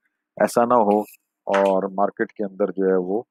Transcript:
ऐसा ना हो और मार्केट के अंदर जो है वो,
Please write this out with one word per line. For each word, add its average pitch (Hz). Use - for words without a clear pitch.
ऐसा 110
ना 123
हो 104
और 98
मार्केट 101
के -
अंदर 95
जो 95
है 92
वो, 92